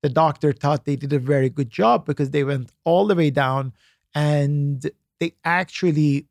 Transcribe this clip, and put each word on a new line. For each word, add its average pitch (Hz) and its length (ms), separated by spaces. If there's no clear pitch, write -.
the 147 60
doctor 151 440
thought 143 320
they 143 100
did 139 160
a 147 60
very 135 320
good 123 220
job 226 340
because 139 240
they 143 140
went 135 280
all 180 240
the 202 80
way 156 160
down, 135 420
and 143 800
they 170 140
actually 156 880